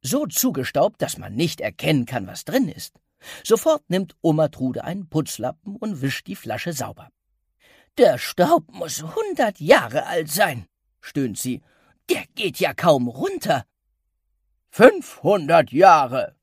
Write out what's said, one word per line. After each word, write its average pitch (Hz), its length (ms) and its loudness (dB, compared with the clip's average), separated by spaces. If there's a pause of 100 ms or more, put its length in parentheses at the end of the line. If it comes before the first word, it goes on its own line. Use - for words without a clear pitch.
so 262 260 -2
zugestaubt, 139 720 0
dass - 180 -6
man 98 160 -14
nicht 160 260 -2
erkennen 127 460 -2
kann, 117 200 -8
was - 180 -16
drin 226 240 -2
ist. - 260 -14 (500)
Sofort - 440 0
nimmt 185 320 -4
Oma 156 280 2
Trude 127 360 -6
einen 180 240 -10
Putzlappen 160 680 -6
und 208 260 -8
wischt 135 240 -6
die 190 100 -12
Flasche 110 360 -8
sauber. 117 380 -12 (880)
„Der 175 200 4
Staub - 540 0
muss 170 300 -10
hundert 277 580 -4
Jahre 147 460 2
alt 160 240 -6
sein“, 151 360 -2 (340)
stöhnt 131 380 -6
sie. - 240 -6 (460)
„Der - 160 -4 (100)
geht 208 240 -6
ja 143 160 -2
kaum 143 320 2
runter.“ 156 580 -4 (1040)
Fünfhundert 175 1000 4
Jahre 135 720 6